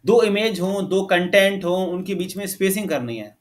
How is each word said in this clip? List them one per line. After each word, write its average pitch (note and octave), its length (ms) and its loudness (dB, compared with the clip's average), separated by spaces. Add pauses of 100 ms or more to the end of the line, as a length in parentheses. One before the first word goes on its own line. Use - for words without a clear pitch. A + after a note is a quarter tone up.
दो A3+ 200 6
image G#3 360 0
हों, F#3+ 280 -2
दो F#3+ 180 2
content F#3+ 580 2
हों, F3+ 240 0
उनके F3+ 260 -6
बीच F3+ 220 -6
में G3 120 -8
spacing F#3+ 400 -2
करनी B2 300 -4
है। G#2+ 220 -14